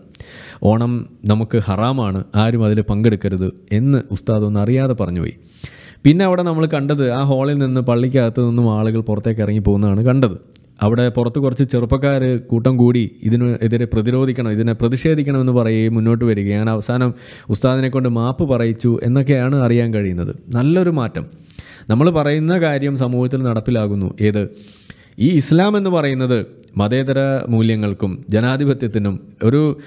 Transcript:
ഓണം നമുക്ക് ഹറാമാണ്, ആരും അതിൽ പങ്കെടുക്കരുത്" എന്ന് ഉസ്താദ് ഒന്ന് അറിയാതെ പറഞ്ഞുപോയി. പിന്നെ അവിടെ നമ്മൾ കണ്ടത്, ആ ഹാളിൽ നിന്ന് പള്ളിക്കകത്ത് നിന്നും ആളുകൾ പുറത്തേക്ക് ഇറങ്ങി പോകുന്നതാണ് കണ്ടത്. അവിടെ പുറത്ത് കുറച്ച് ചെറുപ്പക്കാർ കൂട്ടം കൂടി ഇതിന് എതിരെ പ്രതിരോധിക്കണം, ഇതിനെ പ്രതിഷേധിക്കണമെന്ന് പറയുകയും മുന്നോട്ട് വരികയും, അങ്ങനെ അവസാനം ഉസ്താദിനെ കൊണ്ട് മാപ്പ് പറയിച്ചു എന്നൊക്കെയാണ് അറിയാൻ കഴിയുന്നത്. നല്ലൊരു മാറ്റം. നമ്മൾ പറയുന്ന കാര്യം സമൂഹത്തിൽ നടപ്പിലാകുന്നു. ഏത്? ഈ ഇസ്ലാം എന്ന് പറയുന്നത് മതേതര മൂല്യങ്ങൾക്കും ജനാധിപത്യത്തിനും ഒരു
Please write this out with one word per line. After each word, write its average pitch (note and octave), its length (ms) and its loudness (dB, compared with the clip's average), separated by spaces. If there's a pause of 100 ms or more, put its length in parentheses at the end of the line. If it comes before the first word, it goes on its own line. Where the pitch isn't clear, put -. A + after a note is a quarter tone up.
(640)
ഓണം A#2 440 0 (180)
നമുക്ക് G#2+ 340 0
ഹറാമാണ്, G#2 680 -2 (100)
ആരും A2+ 300 0
അതിൽ G#2+ 160 2
പങ്കെടുക്കരുത്" G2+ 720 0 (200)
എന്ന് B2+ 380 2
ഉസ്താദ് G#2 340 -2
ഒന്ന് G#2 160 -2
അറിയാതെ B2+ 320 0
പറഞ്ഞുപോയി. F2+ 420 -4 (680)
പിന്നെ E3 200 6
അവിടെ F3+ 180 0
നമ്മൾ D#3+ 240 0
കണ്ടത്, C#3+ 440 0
ആ C3 140 -2
ഹാളിൽ C#3 300 0
നിന്ന് C3 260 0
പള്ളിക്കകത്ത് A#2+ 680 0
നിന്നും A#2 300 2
ആളുകൾ A2 220 0
പുറത്തേക്ക് G#2+ 400 -2
ഇറങ്ങി G#2 200 0
പോകുന്നതാണ് G2+ 440 2
കണ്ടത്. B2+ 540 0 (240)
അവിടെ A#2 260 2
പുറത്ത് A#2 300 -2
കുറച്ച് C3+ 260 0
ചെറുപ്പക്കാർ C3 720 0
കൂട്ടം B2 380 0
കൂടി A#2+ 340 4 (120)
ഇതിന് A#2+ 400 0
എതിരെ A#2 220 0
പ്രതിരോധിക്കണം, A#2+ 680 -2
ഇതിനെ A2+ 200 0
പ്രതിഷേധിക്കണമെന്ന് C3 800 0
പറയുകയും A2+ 420 2
മുന്നോട്ട് A2+ 300 2
വരികയും, G2+ 300 0
അങ്ങനെ A2 160 0
അവസാനം A#2+ 440 -2 (360)
ഉസ്താദിനെ C3 380 0
കൊണ്ട് B2+ 200 -2
മാപ്പ് B2 400 -2
പറയിച്ചു A#2 540 0
എന്നൊക്കെയാണ് C3 540 0
അറിയാൻ A#2 380 2
കഴിയുന്നത്. F#2 420 -4 (180)
നല്ലൊരു E3+ 360 2
മാറ്റം. A#2 360 -4 (640)
നമ്മൾ C#3 200 4
പറയുന്ന D#3 480 0
കാര്യം C#3+ 380 0
സമൂഹത്തിൽ B2+ 460 -2
നടപ്പിലാകുന്നു. A2 760 -2
ഏത്? G#2 280 0 (720)
ഈ C#3 120 2
ഇസ്ലാം F3+ 460 2
എന്ന് G3 140 0
പറയുന്നത് C3 560 0 (300)
മതേതര B2+ 420 0 (300)
മൂല്യങ്ങൾക്കും A2 800 -2
ജനാധിപത്യത്തിനും A#2 920 0 (220)
ഒരു C#3+ 440 2